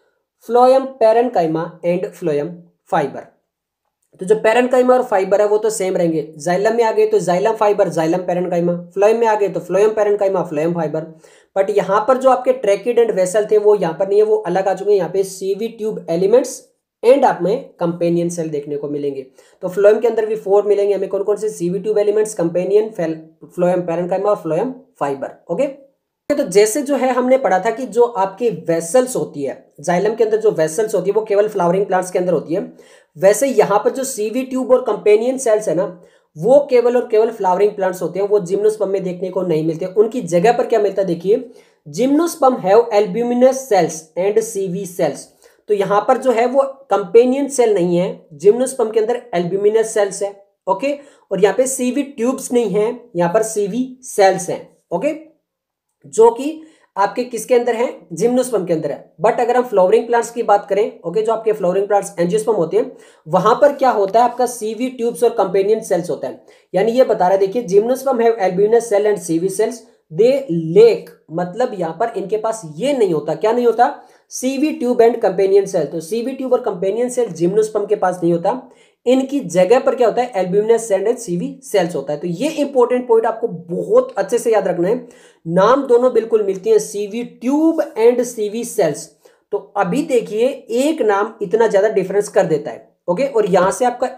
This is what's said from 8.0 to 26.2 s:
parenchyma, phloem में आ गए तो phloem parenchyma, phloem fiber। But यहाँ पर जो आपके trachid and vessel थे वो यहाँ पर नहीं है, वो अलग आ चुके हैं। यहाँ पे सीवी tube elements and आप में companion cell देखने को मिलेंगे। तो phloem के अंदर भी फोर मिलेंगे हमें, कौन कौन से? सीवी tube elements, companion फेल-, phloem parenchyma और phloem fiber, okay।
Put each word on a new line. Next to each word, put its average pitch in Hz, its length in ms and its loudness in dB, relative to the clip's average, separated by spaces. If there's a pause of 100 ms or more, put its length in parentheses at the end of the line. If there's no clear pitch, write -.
parenchyma, 175 540 -2 (180)
phloem 208 240 4
में 233 100 0
आ 214 80 2
गए 202 140 0
तो 170 100 -6
phloem 202 360 2
parenchyma, 202 480 0
phloem 165 320 -2
fiber। 156 260 -4 (540)
But 196 140 0
यहाँ 196 380 0
पर 254 100 4
जो 254 120 4
आपके 254 220 2 (100)
trachid 202 380 0
and 220 200 2
vessel 208 320 0
थे 214 60 4
वो 208 180 6
यहाँ 175 180 -2
पर 190 140 -4
नहीं 202 100 2
है, 214 80 4
वो 214 120 0
अलग 190 300 -2
आ 190 60 0
चुके 196 180 -2
हैं। 202 60 4
यहाँ 175 120 0
पे 190 140 -2
सीवी 190 440 -6
tube 214 420 -8
elements 202 520 2 (420)
and 247 220 6
आप 175 160 2
में 202 280 -2 (100)
companion 170 500 0
cell 170 200 -6
देखने 147 280 -6
को 147 120 -8
मिलेंगे। 143 360 -6 (380)
तो 185 40 -6
phloem 202 320 4
के 247 80 0
अंदर 220 180 0
भी 214 100 -4
फोर 196 280 2
मिलेंगे 202 300 2
हमें, 190 160 -2
कौन 196 140 -4
कौन 208 120 0
से? 208 140 -6
सीवी 175 300 -4
tube 208 180 -2
elements, 208 360 0
companion 185 560 0
फेल-, 160 600 -8
phloem 175 340 0
parenchyma 180 420 -4
और 208 160 0
phloem 170 300 -2 (320)
fiber, 131 260 -6 (220)
okay। 269 340 -4 (440)